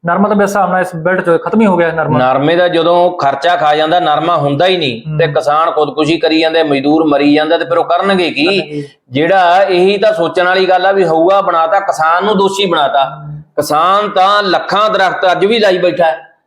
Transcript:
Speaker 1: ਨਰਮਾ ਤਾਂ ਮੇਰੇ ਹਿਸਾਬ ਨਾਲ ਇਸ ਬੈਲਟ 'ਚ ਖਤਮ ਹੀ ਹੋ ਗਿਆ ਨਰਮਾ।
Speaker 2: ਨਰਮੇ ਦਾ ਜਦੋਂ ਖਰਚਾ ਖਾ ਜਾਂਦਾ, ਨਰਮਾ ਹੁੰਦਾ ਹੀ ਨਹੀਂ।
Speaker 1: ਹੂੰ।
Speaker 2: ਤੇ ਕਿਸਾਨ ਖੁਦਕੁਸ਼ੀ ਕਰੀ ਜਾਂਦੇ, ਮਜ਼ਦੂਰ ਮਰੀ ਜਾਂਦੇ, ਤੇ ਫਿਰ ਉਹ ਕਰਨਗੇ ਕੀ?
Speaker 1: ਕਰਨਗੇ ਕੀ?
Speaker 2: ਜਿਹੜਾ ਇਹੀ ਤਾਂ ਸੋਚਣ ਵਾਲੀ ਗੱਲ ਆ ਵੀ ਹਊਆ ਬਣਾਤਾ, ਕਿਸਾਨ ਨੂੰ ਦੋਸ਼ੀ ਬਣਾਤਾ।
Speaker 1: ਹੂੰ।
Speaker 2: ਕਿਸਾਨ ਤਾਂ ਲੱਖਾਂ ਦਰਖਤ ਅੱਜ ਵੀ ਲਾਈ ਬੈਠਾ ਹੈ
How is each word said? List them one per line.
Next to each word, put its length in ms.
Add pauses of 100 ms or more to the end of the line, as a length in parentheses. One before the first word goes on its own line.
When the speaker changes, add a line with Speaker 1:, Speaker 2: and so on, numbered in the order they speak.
Speaker 1:
ਨਰਮਾ 220
ਤਾਂ 80
ਮੇਰੇ 100
ਹਿਸਾਬ 240
ਨਾਲ 100
ਇਸ 160
ਬੈਲਟ 240
'ਚ 220
ਖਤਮ 180
ਹੀ 60
ਹੋ 100
ਗਿਆ 160
ਨਰਮਾ। 260
Speaker 2:
ਨਰਮੇ 380
ਦਾ 120
ਜਦੋਂ 420
ਖਰਚਾ 460
ਖਾ 180
ਜਾਂਦਾ, 260
ਨਰਮਾ 360
ਹੁੰਦਾ 300
ਹੀ 100
ਨਹੀਂ। 340
Speaker 1:
ਹੂੰ। 80
Speaker 2:
ਤੇ 80
ਕਿਸਾਨ 440
ਖੁਦਕੁਸ਼ੀ 480
ਕਰੀ 220
ਜਾਂਦੇ, 220
ਮਜ਼ਦੂਰ 420
ਮਰੀ 300
ਜਾਂਦੇ, 240
ਤੇ 60
ਫਿਰ 140
ਉਹ 60
ਕਰਨਗੇ 460
ਕੀ? 140
Speaker 1:
ਕਰਨਗੇ 160
ਕੀ? 240 (260)
Speaker 2:
ਜਿਹੜਾ 520
ਇਹੀ 360
ਤਾਂ 140
ਸੋਚਣ 320
ਵਾਲੀ 240
ਗੱਲ 180
ਆ 60
ਵੀ 120
ਹਊਆ 360
ਬਣਾਤਾ, 400
ਕਿਸਾਨ 440
ਨੂੰ 140
ਦੋਸ਼ੀ 280
ਬਣਾਤਾ। 380
Speaker 1:
ਹੂੰ। 380 (140)
Speaker 2:
ਕਿਸਾਨ 520
ਤਾਂ 340
ਲੱਖਾਂ 480
ਦਰਖਤ 420
ਅੱਜ 140
ਵੀ 120
ਲਾਈ 200
ਬੈਠਾ 260
ਹੈ 320 (100)